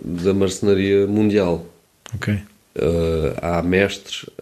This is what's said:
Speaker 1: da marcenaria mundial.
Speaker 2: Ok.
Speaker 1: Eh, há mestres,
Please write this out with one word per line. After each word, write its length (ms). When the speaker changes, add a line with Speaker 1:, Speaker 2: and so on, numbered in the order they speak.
Speaker 1:
da 300
marcenaria 760
mundial. 580
Speaker 2:
Ok. 180
Speaker 1:
Eh, 680
há 200
mestres, 640